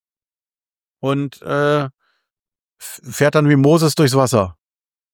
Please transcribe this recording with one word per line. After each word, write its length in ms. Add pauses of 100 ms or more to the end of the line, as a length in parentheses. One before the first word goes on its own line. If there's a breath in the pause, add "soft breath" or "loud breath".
(1000)
und, 440
äh, 400
f-, 1200
fährt 320
dann 140
wie 60
Moses 380
durchs 220
Wasser. 420 (560)